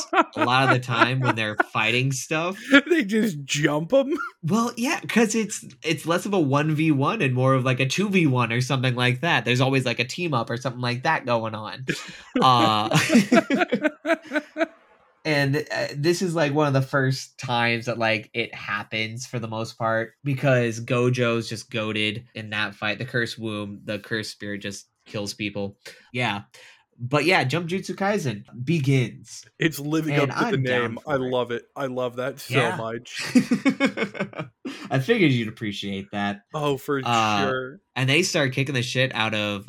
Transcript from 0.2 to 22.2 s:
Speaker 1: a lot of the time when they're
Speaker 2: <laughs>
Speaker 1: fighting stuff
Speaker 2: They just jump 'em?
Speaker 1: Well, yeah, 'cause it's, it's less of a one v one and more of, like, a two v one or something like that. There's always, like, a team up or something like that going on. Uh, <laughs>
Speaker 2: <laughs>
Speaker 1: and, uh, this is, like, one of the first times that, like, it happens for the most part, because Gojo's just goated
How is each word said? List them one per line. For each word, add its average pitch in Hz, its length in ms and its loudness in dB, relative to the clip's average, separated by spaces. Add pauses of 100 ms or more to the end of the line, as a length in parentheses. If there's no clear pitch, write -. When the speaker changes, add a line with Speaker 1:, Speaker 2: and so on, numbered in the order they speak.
Speaker 1:
a 302 80 0
lot 131 200 4
of - 60 4
the - 140 4
time 123 360 2
when 117 160 2
they're 107 200 -2
Speaker 2:
<laughs> - 160 0
Speaker 1:
fighting 120 380 2
stuff 160 480 -4 (300)
Speaker 2:
They 320 160 2
just 196 400 0
jump 151 480 0
'em? 269 240 2 (260)
Speaker 1:
Well, 226 340 0
yeah, 233 240 -2
'cause 220 360 2
it's, - 280 -4 (200)
it's 156 220 -2
less 170 200 0
of 202 80 -2
a 196 60 4
one 147 340 2
v 160 160 2
one 156 320 2
and 131 120 2
more 131 200 4
of, 131 100 2
like, 131 140 2
a 135 80 2
two 185 220 0
v 190 180 4
one 123 260 2
or 120 80 2
something 127 360 0
like 123 240 2
that. 151 240 2
There's 123 160 2
always, 135 240 2
like, 120 160 -2
a 123 40 0
team 160 300 -4
up 117 160 -2
or 117 60 -4
something 123 260 -8
like 123 220 -4
that 160 200 0
going 113 300 0
on. 107 320 -10 (540)
Uh, 113 480 4 (1160)
<laughs> - 0 -
Speaker 2:
<laughs> - 1200 -6
Speaker 1:
and, 143 320 2
uh, 131 300 -2 (100)
this 170 260 2
is, 170 120 0
like, 147 200 2
one 151 140 4
of 139 40 2
the 135 100 6
first 131 560 0
times 117 480 0
that, 117 120 -2
like, 110 340 0
it 117 220 -6
happens 110 720 -6
for 127 120 -6
the 113 100 -6
most 110 280 -6
part, 113 380 -2 (100)
because 127 560 2
Gojo's 120 680 2
just - 220 -10
goated 107 540 -2 (100)